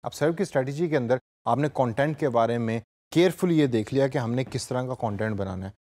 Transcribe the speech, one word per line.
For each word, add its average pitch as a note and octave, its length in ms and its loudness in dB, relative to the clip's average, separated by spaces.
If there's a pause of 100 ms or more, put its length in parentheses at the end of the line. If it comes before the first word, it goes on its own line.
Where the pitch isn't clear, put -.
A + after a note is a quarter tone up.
अब A#2+ 80 -8
सर्व D#3+ 220 0
की F#3+ 100 -2
स्ट्रेटजी C#3+ 440 -2
के D3+ 80 0
अंदर B2 240 2 (260)
आपने B2+ 220 2
कंटेंट C#3 480 0
के D3 120 -2
बारे A#2 300 2
में A2+ 240 -2 (300)
केयरफुली F3 460 4
ये D3 80 6
देख A#2 260 0
लिया C3+ 160 2
कि C3+ 100 -2
हमने B2 260 -2
किस - 240 -8
तरह B2+ 180 -4
का B2+ 80 -6
कंटेंट G#2+ 420 -4
बनाना F#2+ 300 -6
है G2 160 -12